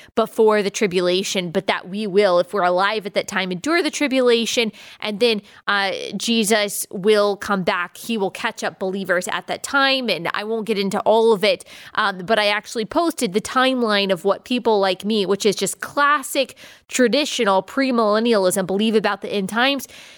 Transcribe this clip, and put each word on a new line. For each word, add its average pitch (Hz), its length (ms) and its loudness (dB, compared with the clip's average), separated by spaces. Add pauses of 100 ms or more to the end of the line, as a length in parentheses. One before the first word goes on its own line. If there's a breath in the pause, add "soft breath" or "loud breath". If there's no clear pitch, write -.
(160 loud breath)
before 214 480 2
the 190 60 -2
tribulation, 180 840 0
but 185 160 -2
that 185 220 -2
we 208 180 -6
will, 185 320 4
if 180 140 -2
we're 202 100 0
alive 190 420 0
at 202 80 -10
that 196 140 -2
time, 185 240 -4
endure 302 320 0
the 302 80 -2
tribulation. 240 800 0 (280 loud breath)
And 214 200 -6
then, 220 220 2 (260 loud breath)
uh, 196 240 0 (260)
Jesus 214 720 0
will 208 460 2
come 196 260 0
back. 180 340 -4
He 233 200 -6
will 190 140 -2
catch - 320 -6
up 175 160 -6
believers 185 500 -2
at - 180 -6
that - 160 -8
time. 269 460 0
And 165 240 -2
I 202 120 -4
won't 220 200 -4
get 208 140 -2
into 196 220 -2
all 220 320 4
of 190 100 -2
it, 190 220 2 (300 loud breath)
um, 202 240 -2
but 208 200 0
I 208 80 2
actually 208 380 -2
posted 294 480 -2
the 208 80 0
timeline 233 720 2
of 180 140 -2
what 196 200 0
people 226 340 2
like 190 260 0
me, 208 200 0
which 190 200 0
is 196 100 2
just - 260 -6
classic 285 760 -2 (300 loud breath)
traditional 220 760 2
premillennialism, 220 1000 2
believe 208 300 0
about 202 260 0
the 208 80 -10
end 196 200 -4
times. 254 380 0 (300 loud breath)